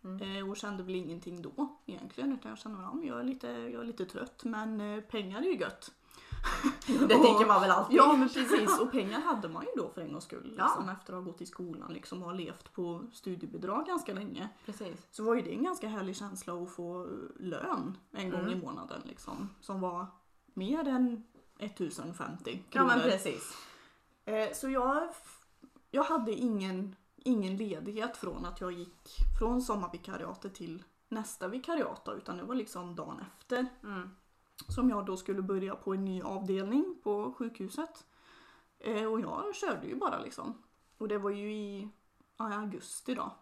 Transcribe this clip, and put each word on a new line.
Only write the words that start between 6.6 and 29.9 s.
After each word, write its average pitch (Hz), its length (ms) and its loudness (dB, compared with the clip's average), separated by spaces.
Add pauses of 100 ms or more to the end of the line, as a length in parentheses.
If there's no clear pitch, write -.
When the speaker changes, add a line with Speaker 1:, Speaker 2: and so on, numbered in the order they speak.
Speaker 1:
Det 269 180 6
Speaker 2:
Och 208 60 6 (120)
Speaker 1:
tänker 220 240 10
man 202 140 10
väl 196 100 6
alltid. 196 260 6
Speaker 2:
Ja, 285 200 12
men 262 120 6
precis. 240 520 4
Och 254 100 4
pengar 220 300 0
hade 247 280 2
man 165 140 -6
ju 466 60 -6 (140)
då 165 60 -4
för - 120 -10
en 151 120 -8
gångs 160 120 -10
skull. - 340 -12
Speaker 1:
Ja. 190 60 2
Speaker 2:
Liksom, - 240 2
efter 190 240 -10
att 185 120 -6
ha 185 80 -8
gått - 80 -14
i 175 60 -8
skolan, 170 460 -10
liksom, 180 300 -10
och 175 60 -8
ha 180 80 -6
levt 170 360 -10
på 170 400 -6
studiebidrag 190 760 -6
ganska 339 280 -4
länge. 196 340 -8 (180)
Speaker 1:
Precis. 196 440 -12
Speaker 2:
Så 214 140 -8
var 233 100 6
ju 240 80 2
det 165 120 -4
en 226 100 0
ganska 349 240 -2
härlig 190 280 -4
känsla 190 360 -8 (100)
att 180 80 -8
få 175 380 -8 (280)
lön 185 640 -4 (140)
en 190 180 -4
gång 180 100 0
Speaker 1:
Mm. 185 120 0
Speaker 2:
i 185 140 -2
månaden, - 380 -8
liksom, - 440 -10 (120)
som 190 200 -6
var 180 260 -2 (480)
mer 269 340 0
än 247 360 4 (340)
ettusen 180 560 -4
femtio - 440 -8 (120)
kronor. 262 200 6
Speaker 1:
Ja, 240 60 8
men 247 40 6 (100)
precis. 160 460 -2 (680)
Speaker 2:
Eh, 214 280 0
så - 160 -4
jag 269 420 4
f-, - 340 -18 (460)
jag 269 140 4
hade 233 280 2
ingen, 190 640 0 (200)
ingen 202 400 2
ledighet 208 600 -4
från 175 300 -6
att 175 140 -8
jag 180 120 -4
gick - 440 -12 (220)
från 247 240 4
sommarvikariatet 190 920 -6